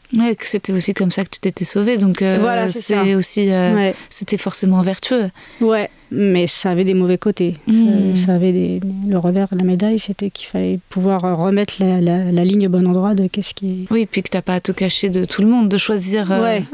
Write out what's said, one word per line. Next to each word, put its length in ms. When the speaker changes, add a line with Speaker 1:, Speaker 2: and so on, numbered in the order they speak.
Speaker 1:
Ouais, 180
que 100
c'était 280
aussi 200
comme 200
ça 120
que 60
tu 80
t'étais 260
sauvée, 320
donc, 240
euh, 200
Speaker 2:
Voilà, 280
c'est 120
Speaker 1:
c'est 140
Speaker 2:
ça. 220
Speaker 1:
aussi, 360
euh, 240
Speaker 2:
Ouais. 180
Speaker 1:
c'était 300
forcément 440
vertueux. 480
Speaker 2:
Ouais, 280
mais 380
ça 240
avait 100
des 120
mauvais 220
côtés. 420
Speaker 1:
Hmm. 480
Speaker 2:
Ça, 100
ça 80
avait 160
des, 300
le 100
revers 340
de 60
la 40
médaille, 380
c'était 300
qu'il 180
fallait 400
pouvoir 320
remettre 400
la, 220
la, 320
la 120
ligne 220
au 40
bon 180
endroit 260
de 140
qu'est-ce 260
qui 380
Speaker 1:
Oui, 180
puis 140
que 60
t'as 120
pas 120
à 60
te 120
cacher 380
de 140
tout 180
le 60
monde, 200
de 100
choisir, 540
euh, 100
Speaker 2:
Ouais. 320